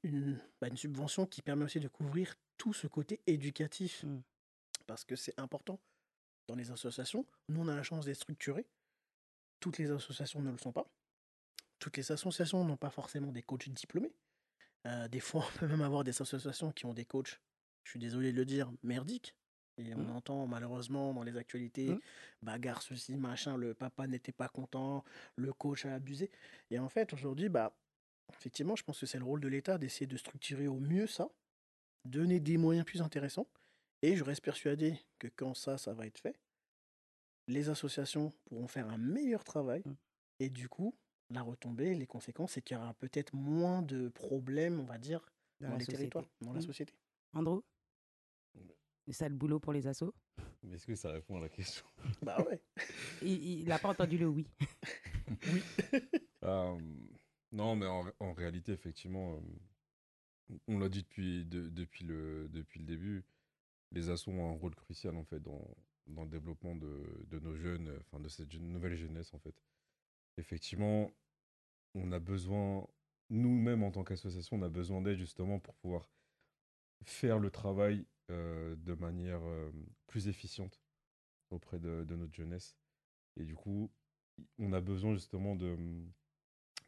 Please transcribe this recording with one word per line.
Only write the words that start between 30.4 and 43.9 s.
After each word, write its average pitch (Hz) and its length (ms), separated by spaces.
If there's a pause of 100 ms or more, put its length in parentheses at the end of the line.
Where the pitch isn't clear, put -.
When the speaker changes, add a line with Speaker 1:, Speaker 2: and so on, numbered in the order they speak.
Speaker 1:
au 135 120
mieux 170 280
ça, 214 220 (720)
donner 165 380
des 156 160
moyens 165 280
plus 175 160
intéressants. 151 460 (540)
Et 175 160
je 160 80
reste 143 180
persuadé 147 560 (180)
que 120 100
quand 131 260
ça, 135 240
ça - 160
va 113 140
être - 120
fait, - 180 (1080)
les 143 220
associations 147 600 (140)
pourront 120 220
faire 120 220
un 113 80
meilleur 214 460
travail. 143 420
Speaker 2:
Mm. 139 80 (460)
Speaker 1:
Et 135 100
du 123 200
coup, 202 280 (320)
la 123 120
retombée, 123 540
les 139 120
conséquences, 123 460
c'est - 80
qu'il - 160
y - 20
aura 113 140
peut-être 143 400
moins 170 480
de 131 280